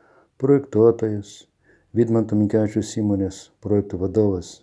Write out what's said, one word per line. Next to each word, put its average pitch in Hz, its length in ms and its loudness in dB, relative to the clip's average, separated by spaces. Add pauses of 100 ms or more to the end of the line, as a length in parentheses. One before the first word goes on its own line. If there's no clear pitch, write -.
(380)
projektuotojas, 113 1040 2 (500)
Vidmanto 110 480 0
Minkevičiaus 104 640 0
įmonės 98 460 -4 (180)
projektų 101 400 -2
vadovas 98 560 -2